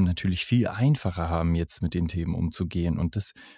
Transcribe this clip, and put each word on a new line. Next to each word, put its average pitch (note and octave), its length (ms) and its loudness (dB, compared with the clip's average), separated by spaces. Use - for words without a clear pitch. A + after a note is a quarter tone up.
natürlich F2+ 400 0
viel A#2 240 2
einfacher F#2 600 0
haben, E2 240 2
jetzt E2+ 260 -2
mit F2 140 -2
den E2+ 120 0
Themen E2 280 -2
umzugehen. E2+ 640 -2
Und E2 180 -2
das - 160 -2